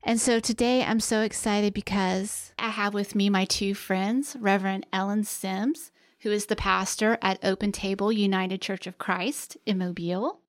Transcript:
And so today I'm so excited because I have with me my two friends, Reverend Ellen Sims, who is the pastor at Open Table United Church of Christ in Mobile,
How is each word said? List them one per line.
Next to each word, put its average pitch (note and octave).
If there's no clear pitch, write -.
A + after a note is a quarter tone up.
And A3+
so A#3+
today A#3+
I'm A3+
so G#3+
excited G#3
because G3
I A3+
have G#3
with G3+
me G3+
my F#3+
two G3
friends, G3+
Reverend G3
Ellen G3+
Sims, G3+
who G#3+
is G#3
the A3
pastor G3
at -
Open G3
Table G3
United F#3+
Church -
of F#3
Christ F#3+
in G#3
Mobile, F3+